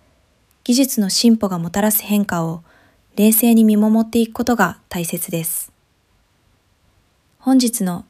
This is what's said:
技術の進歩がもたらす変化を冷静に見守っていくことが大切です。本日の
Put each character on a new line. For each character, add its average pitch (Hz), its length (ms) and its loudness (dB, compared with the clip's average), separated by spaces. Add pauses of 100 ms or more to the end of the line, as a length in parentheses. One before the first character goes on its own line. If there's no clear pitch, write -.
(640)
技 240 120 0
術 262 260 0
の 190 80 -2
進 226 280 2
歩 208 120 -2
が 185 80 -8
も 170 140 -8
た 196 100 -2
ら 214 100 0
す 208 120 -4
変 208 220 0
化 170 180 -4
を 165 200 -8 (520)
冷 214 160 4
静 233 240 4
に 226 80 6
見 214 120 4
守 220 300 2
っ 226 40 -16
て 233 100 0
い 226 80 0
く 226 60 -12
こ 240 120 -6
と 247 100 0
が 202 240 0 (100)
大 175 160 -6
切 170 260 -8
で 165 120 -4
す。 - 280 -10 (1700)
本 262 180 2
日 233 260 0
の 180 260 -6